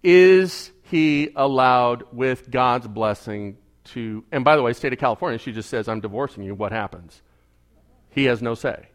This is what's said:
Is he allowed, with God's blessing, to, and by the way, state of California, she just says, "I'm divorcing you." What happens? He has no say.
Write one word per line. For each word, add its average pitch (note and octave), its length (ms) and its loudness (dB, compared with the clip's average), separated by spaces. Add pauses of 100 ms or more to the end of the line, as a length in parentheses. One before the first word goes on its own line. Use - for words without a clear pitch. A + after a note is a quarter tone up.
Is F#3 680 6 (120)
he D3+ 520 0
allowed, B2+ 680 2 (100)
with B2+ 360 -4
God's B2 380 0
blessing, G#2 720 -6 (340)
to, A2 400 -10
and C3+ 140 -2
by D3+ 100 6
the D3 60 2
way, A#2+ 100 0
state B2 220 -6
of B2 60 -10
California, A#2+ 400 -2
she B2+ 120 -12
just A2 180 -10
says, A2+ 200 -6
"I'm A2 100 -4
divorcing G#2 440 -8
you." G2 120 -10
What G2+ 160 -6
happens? F#2 500 -10 (880)
He C#3 140 0
has A#2+ 160 0
no A#2 140 -4
say. - 400 -8